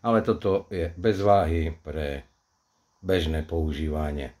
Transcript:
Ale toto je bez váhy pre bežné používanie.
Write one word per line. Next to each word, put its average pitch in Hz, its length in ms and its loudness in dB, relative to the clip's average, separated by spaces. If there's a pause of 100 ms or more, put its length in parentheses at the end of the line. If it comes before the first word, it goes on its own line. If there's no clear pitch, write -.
Ale 113 240 2
toto 98 480 0
je 82 220 -4
bez 95 260 0
váhy 82 640 4
pre 71 420 -6 (800)
bežné 80 400 0
používanie. 76 960 -4